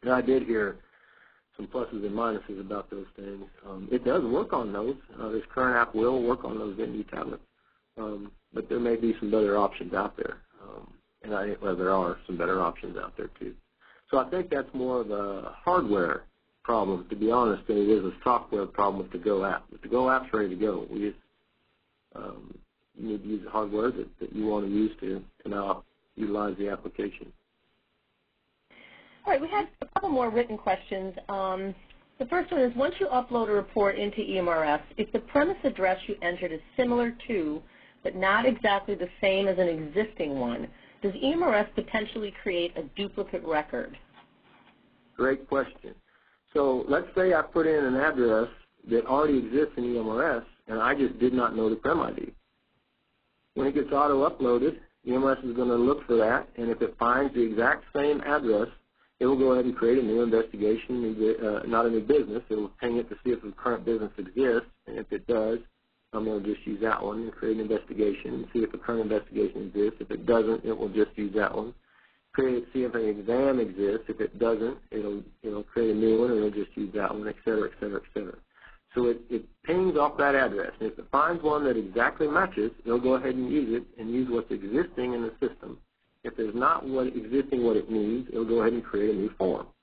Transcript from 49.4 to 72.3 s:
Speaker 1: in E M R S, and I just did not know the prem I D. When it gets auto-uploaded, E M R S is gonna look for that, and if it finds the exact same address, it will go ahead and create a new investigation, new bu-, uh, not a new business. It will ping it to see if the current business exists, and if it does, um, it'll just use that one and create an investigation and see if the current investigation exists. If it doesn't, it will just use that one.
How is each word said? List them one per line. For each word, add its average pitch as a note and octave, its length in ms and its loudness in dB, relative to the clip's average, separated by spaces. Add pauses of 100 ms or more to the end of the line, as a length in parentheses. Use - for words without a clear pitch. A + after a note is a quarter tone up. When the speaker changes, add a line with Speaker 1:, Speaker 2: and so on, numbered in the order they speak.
Speaker 1:
in A#2+ 60 -2
E A#2+ 140 0
M A2 100 -2
R B2 300 0
S, A2+ 60 -10 (220)
and A2 140 -4
I B2 140 2
just C3+ 240 0
did B2 140 4
not A#2 240 0
know A2 140 2
the A2 60 0
prem D#3 240 2
I A#1 120 -2
D. - 200 -8 (1200)
When C3+ 120 0
it C#3 80 0
gets D3 180 0
auto-uploaded, C#3 840 4 (300)
E B2 80 0
M C3 100 2
R C3+ 80 4
S C3 120 -2
is A#2+ 120 -4
gonna B2 180 2
look C3 320 4
for A#2+ 100 4
that, A2+ 400 4
and A#2 140 -2
if A2 100 -2
it - 180 -2
finds B2+ 360 2
the B2 80 2
exact A#2 420 2 (100)
same D3 280 2
address, A#2+ 460 2 (500)
it B2+ 80 2
will C3+ 100 4
go C3 160 6
ahead B2+ 140 4
and B2 100 -2
create A#2+ 220 6
a B2 80 2
new A2+ 160 4
investigation, A2+ 800 2
new A2 120 -2
bu-, A2 320 2
uh, G#2 200 -2
not A#2 180 4
a A#2 60 4
new A2+ 100 2
business. A2+ 480 2
It A2+ 60 -2
will G#2+ 260 -4
ping A#2+ 160 0
it A#2+ 140 -2
to - 120 -12
see B2 100 -2
if A#2 100 -2
the G#2 100 -12
current A#2 320 -2
business A2 320 -2
exists, A#2 540 0 (160)
and A2 120 -10
if A2 140 -10
it G2+ 140 -8
does, A2+ 320 0 (540)
um, A2 140 -4
it'll G#2+ 140 -2
just G2+ 260 -4
use G#2 140 -6
that A2 240 0
one G#2+ 180 -4
and A2+ 100 -8
create A2 240 -2
an A2 60 -4
investigation G#2 720 -2
and G2 180 -8
see A#2+ 80 0
if A2 120 -2
the - 60 -10
current A#2 240 -2
investigation G#2 640 -2
exists. G#2 340 0
If G2+ 100 -10
it G#2+ 160 -8
doesn't, A2+ 380 4
it A2 120 -2
will G#2 120 -4
just G#2 280 2
use G#2 180 -4
that G#2+ 200 0
one. A2 200 -6 (580)